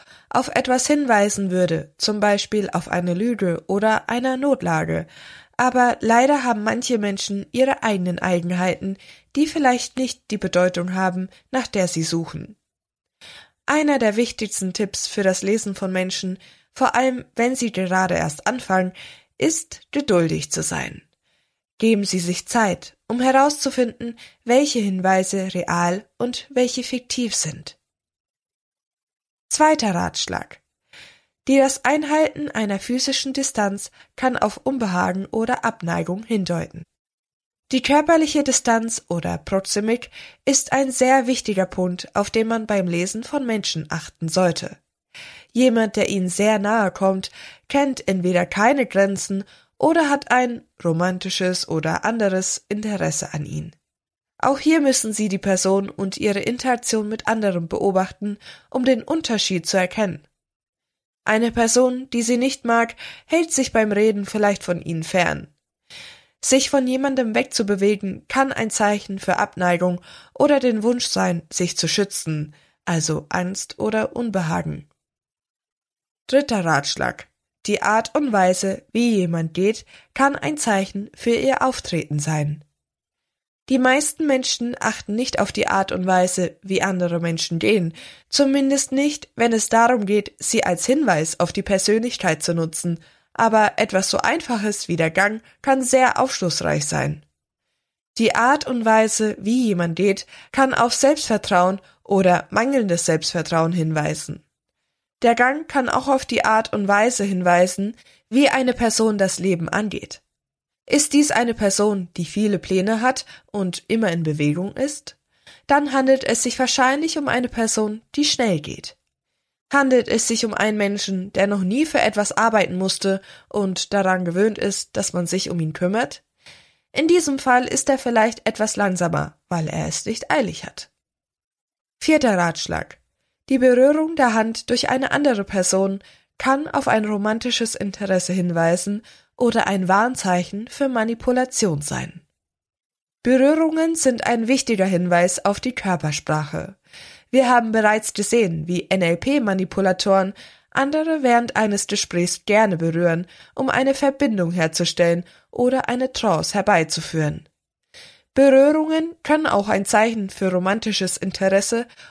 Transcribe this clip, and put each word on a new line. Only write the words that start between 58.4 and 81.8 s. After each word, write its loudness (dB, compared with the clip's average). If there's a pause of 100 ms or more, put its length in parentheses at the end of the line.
um -2
den 2
Unterschied -2
zu 0
erkennen. -2 (1000)
Eine 2
Person, 2
die -2
Sie 2
nicht -2
mag, 0 (300)
hält 0
sich 0
beim 2
Reden 2
vielleicht 0
von -4
Ihnen -6
fern. -2 (920)
Sich 2
von 2
jemandem -2
wegzubewegen, -2
kann 0
ein -4
Zeichen -2
für 0
Abneigung 0 (340)
oder 4
den 0
Wunsch 0
sein, -2 (100)
sich -4
zu -2
schützen, -4 (300)
also -2
Angst -6
oder -2
Unbehagen. -4 (1400)
Dritter 2
Ratschlag. -2 (380)
Die -2
Art 0
und 0
Weise, 0 (100)
wie 2
jemand -2
geht, 0 (280)
kann 2
ein -4
Zeichen -2
für -2
ihr 0
Auftreten -4